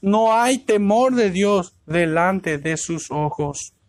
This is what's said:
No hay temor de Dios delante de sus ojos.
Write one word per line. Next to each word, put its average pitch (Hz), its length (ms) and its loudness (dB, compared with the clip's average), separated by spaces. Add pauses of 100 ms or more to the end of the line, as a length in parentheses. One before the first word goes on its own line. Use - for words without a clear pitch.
No 220 320 2
hay 240 260 2
temor 220 580 2
de 214 160 2
Dios 196 420 0 (100)
delante 170 720 0
de 156 180 -4
sus 160 340 -8
ojos. 147 640 -6 (140)